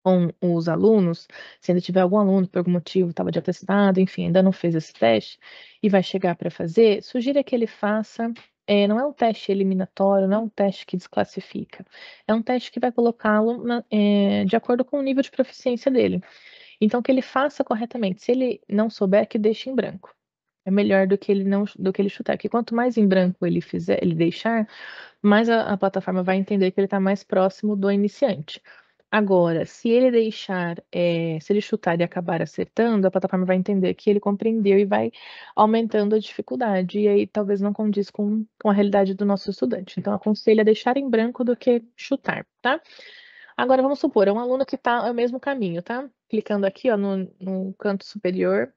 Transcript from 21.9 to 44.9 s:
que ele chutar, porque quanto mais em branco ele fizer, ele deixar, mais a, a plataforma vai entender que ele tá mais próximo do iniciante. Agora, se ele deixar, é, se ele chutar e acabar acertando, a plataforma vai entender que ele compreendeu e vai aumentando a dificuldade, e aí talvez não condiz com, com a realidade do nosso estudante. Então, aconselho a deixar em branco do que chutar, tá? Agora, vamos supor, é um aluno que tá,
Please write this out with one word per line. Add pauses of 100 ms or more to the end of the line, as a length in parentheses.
que
ele
chutar,
porque
quanto
mais
em
branco
ele
fizer,
ele
deixar, (560)
mais
a,
a
plataforma
vai
entender
que
ele
tá
mais
próximo
do
iniciante. (500)
Agora,
se
ele
deixar, (100)
é,
se
ele
chutar
e
acabar
acertando,
a
plataforma
vai
entender
que
ele
compreendeu
e
vai (440)
aumentando
a
dificuldade,
e
aí
talvez
não
condiz
com, (160)
com
a
realidade
do
nosso
estudante.
Então,
aconselho
a
deixar
em
branco
do
que (120)
chutar, (140)
tá? (760)
Agora,
vamos
supor,
é
um
aluno
que
tá,